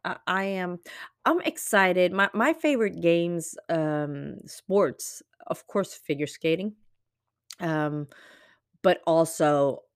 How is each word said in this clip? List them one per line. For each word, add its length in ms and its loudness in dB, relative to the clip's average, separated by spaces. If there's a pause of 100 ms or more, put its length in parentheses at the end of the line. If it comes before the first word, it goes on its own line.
I, 120 -8 (100)
I 180 -2
am, 360 -6 (440)
I'm 160 2
excited. 720 2
My, 220 2
my 180 2
favorite 480 0
games, 560 0 (120)
um, 680 -2 (100)
sports, 760 -2 (240)
of 200 -8
course, 280 -4
figure 320 -6
skating, 480 -2 (840)
um, 480 -2 (760)
but 240 4
also 800 2 (120)